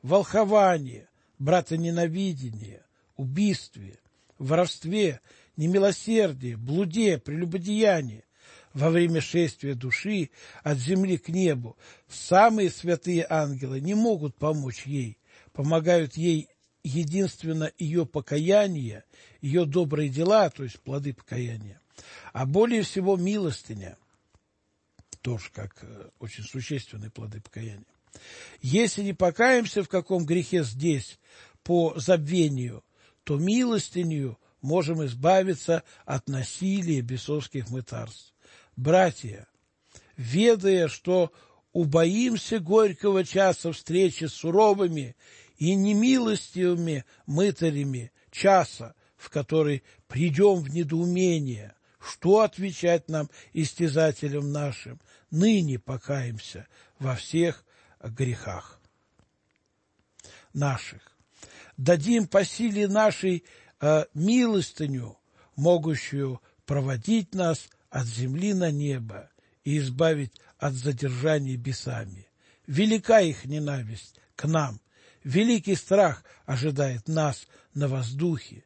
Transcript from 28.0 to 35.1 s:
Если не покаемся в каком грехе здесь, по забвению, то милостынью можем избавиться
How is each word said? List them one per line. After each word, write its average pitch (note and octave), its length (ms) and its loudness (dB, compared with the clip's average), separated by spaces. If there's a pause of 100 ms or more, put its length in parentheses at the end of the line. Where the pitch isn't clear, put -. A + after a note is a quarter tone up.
Если G3+ 420 0
не G3 100 -4
покаемся G#3+ 720 2
в - 40 -10
каком F3+ 380 -2
грехе E3+ 380 0
здесь, C3 540 -4 (440)
по E3+ 340 2
забвению, D3 840 0 (400)
то C#3+ 160 -2
милостынью F3 960 0 (260)
можем D#3+ 420 -2
избавиться E3 800 2 (220)